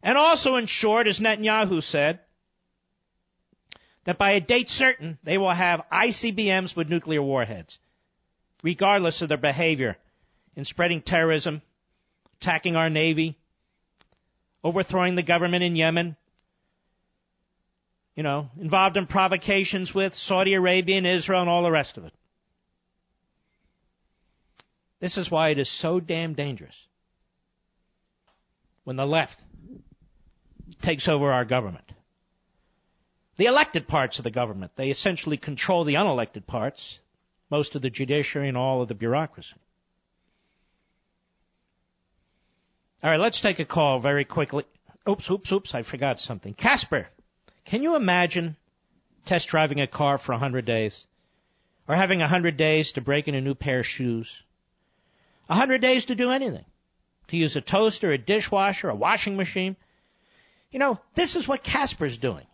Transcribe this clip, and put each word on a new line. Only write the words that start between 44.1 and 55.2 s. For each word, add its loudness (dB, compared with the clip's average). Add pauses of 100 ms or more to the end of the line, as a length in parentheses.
quickly. -4 (420)
Oops, -2
oops, -2
oops, -2
I -4
forgot -2
something. -10
Casper, 0 (560)
can -2
you 2
imagine 0 (680)
test 0
driving 2
a 0
car 0
for -6
a 0
hundred -2
days? -2 (840)
Or 0
having 2
a 2
hundred 0
days 2
to -4
break -2
in -4
a -2
new -2
pair -2
of -4
shoes? -6 (1080)